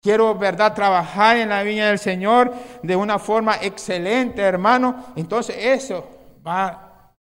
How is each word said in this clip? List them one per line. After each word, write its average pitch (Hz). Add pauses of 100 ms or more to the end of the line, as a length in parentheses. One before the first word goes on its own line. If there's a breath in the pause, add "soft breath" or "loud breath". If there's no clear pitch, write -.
Quiero, 220
verdad, 196
trabajar 202
en 220
la 202
viña 214
del 208
Señor 214 (300 loud breath)
de 180
una 208
forma 220
excelente, 196
hermano. 226 (100)
Entonces 202
eso 220 (420)
va -